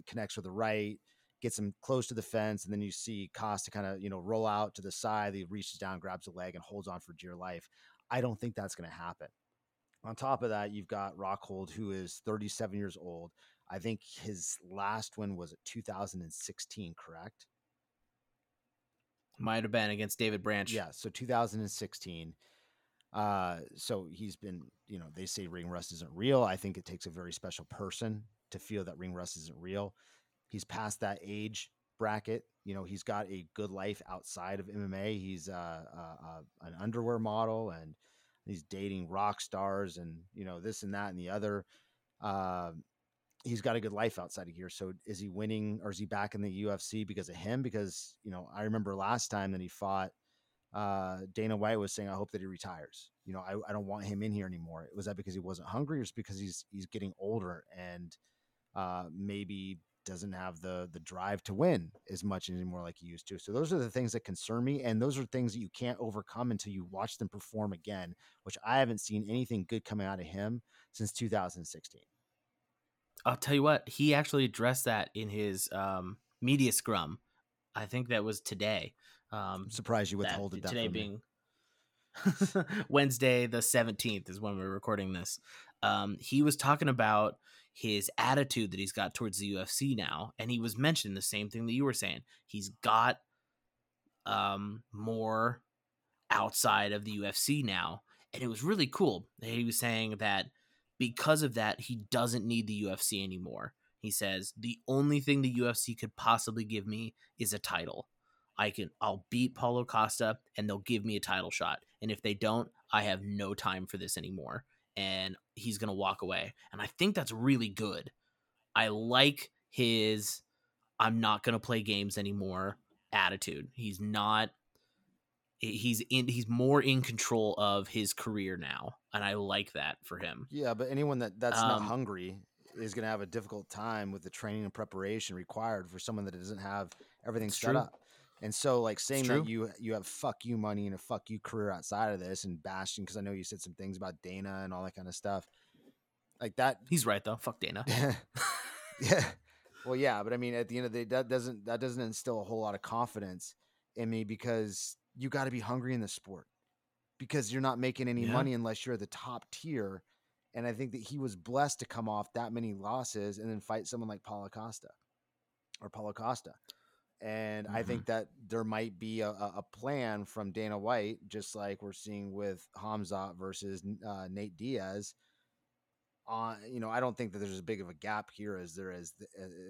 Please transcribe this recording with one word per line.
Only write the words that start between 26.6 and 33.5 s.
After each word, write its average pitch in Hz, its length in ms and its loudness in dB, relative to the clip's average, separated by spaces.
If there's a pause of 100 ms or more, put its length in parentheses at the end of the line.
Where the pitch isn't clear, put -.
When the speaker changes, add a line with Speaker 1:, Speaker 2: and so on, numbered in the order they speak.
Speaker 1:
it - 80 -14
takes 87 180 -10
a 90 60 -8
very 87 240 -10
special 85 320 -10
person 107 580 -4 (280)
to 95 60 -10
feel 101 260 -4
that 85 120 -10
ring 90 160 -6
rust 90 240 -6
isn't 80 220 -14
real, 98 360 -4 (560)
he's 101 140 -6
past - 360 -4
that 101 220 -2
age 104 480 -6 (280)
bracket. 107 460 0 (200)
You 98 100 -6
know, 95 100 -6
he's 92 180 -8
got 104 280 -2
a 92 240 -8